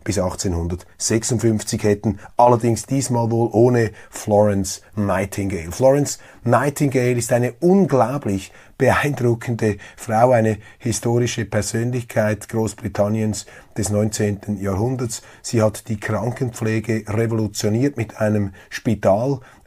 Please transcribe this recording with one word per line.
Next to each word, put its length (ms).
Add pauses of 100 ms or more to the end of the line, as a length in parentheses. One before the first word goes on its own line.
bis 140
achtzehnhundertsechsundfünfzig 1600
hätten, 380 (160)
allerdings 500
diesmal 440
wohl 200
ohne 400 (200)
Florence 720 (120)
Nightingale. 800
Florence 460 (260)
Nightingale 720
ist 180
eine 280
unglaublich 920 (260)
beeindruckende 1000 (180)
Frau, 340
eine 280 (200)
historische 640
Persönlichkeit 1040
Großbritanniens 1000 (300)
des 140
neunzehnten 680
Jahrhunderts. 640 (200)
Sie 200
hat 260
die 100
Krankenpflege 1120
revolutioniert 880
mit 240
einem 320 (160)
Spital, 720 (260)